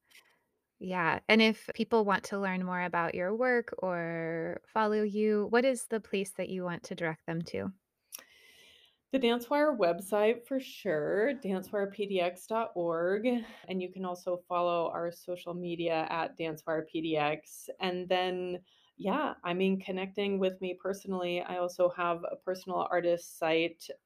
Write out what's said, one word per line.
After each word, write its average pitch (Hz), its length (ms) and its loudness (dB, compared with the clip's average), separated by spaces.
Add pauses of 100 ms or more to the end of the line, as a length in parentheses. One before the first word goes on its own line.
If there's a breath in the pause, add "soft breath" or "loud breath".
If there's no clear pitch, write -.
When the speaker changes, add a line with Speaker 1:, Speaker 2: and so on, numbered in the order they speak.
(800 soft breath)
Speaker 1:
Yeah, 180 400 0 (100)
and 214 120 8
if 220 340 4
people 220 300 2
want 196 200 2
to 202 140 -4
learn 185 260 -2
more 180 160 -2
about 170 340 0
your 180 200 0
work 240 440 2
or 165 880 -2
follow 214 360 2
you, 208 480 2
what 240 140 6
is 262 220 2
the 220 140 -2
place 196 320 -4
that 185 160 -6
you 185 140 -4
want 175 220 -4
to 190 100 -10
direct 160 320 -4
them 165 160 -2
to? 123 280 -4 (1400 loud breath)
Speaker 2:
The 269 80 2
Dance 240 300 2
Wire 294 260 4
website 208 720 2
for 269 120 -2
sure, 185 720 0
dance 190 380 -4
wire 196 200 -2
P 208 160 -6
D 196 140 0
X 180 260 -2
dot 226 280 -2
org, 175 500 0 (420 loud breath)
and 190 140 -4
you 180 100 -6
can 190 140 -8
also 180 320 -4 (100)
follow 175 420 2
our 170 220 -4
social 175 420 -8
media 165 560 -2
at 165 280 -2
Dance 160 280 -6
Wire 160 240 -2
P 160 120 -4
D 160 160 0
X, 151 520 -2 (120)
and 180 260 -2
then, 180 560 -2 (340 soft breath)
yeah, 254 460 -2
I 175 100 0
mean, 190 280 4
connecting 196 580 -2
with 185 220 0
me 180 200 -4
personally, 185 600 -2
I 180 160 -6
also 180 320 2
have 175 340 0
a - 140 -6
personal 185 520 -2
artist 170 480 0
site, 165 480 0 (200)